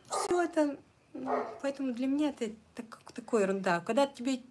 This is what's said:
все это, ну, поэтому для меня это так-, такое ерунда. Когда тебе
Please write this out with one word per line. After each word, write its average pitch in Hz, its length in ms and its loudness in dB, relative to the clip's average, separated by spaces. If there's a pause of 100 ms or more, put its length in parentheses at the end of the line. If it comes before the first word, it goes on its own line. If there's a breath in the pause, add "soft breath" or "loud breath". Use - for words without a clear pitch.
все 359 320 2
это, 302 360 2 (360)
ну, 262 320 -2 (160)
поэтому 277 320 -2
для 247 140 -2
меня 294 220 2
это 233 220 -4 (240)
так-, - 380 -14
такое 220 300 0
ерунда. 190 380 2
Когда 277 260 2
тебе 254 440 -4